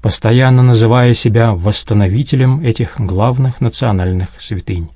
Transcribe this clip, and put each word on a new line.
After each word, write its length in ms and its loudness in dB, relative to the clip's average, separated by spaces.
Постоянно 600 2
называя 520 4
себя 400 0
восстановителем 1040 0
этих 400 -4
главных 600 -2
национальных 680 -2
святынь. 580 -8